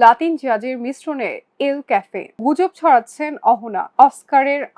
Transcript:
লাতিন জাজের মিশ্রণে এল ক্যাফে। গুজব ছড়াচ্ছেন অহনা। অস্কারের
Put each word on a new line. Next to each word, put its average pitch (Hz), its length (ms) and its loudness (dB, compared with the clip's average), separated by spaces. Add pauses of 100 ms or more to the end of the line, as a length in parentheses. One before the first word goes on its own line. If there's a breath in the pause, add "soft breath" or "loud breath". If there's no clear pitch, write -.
লাতিন 240 400 4
জাজের 247 420 -4
মিশ্রণে 262 480 -8 (360)
এল 277 120 -4 (100)
ক্যাফে। 196 340 -4 (220)
গুজব 339 340 0
ছড়াচ্ছেন 302 520 0 (200)
অহনা। 214 320 -4 (240)
অস্কারের 277 540 -2 (160)